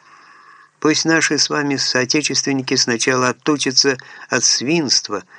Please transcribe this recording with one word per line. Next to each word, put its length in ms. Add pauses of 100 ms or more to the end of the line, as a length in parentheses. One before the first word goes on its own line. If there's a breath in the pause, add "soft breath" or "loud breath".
(800 loud breath)
Пусть 260
наши 320
с 120
вами 280
соотечественники 960
сначала 540
отучатся 680 (320 loud breath)
от 140
свинства 800 (160 loud breath)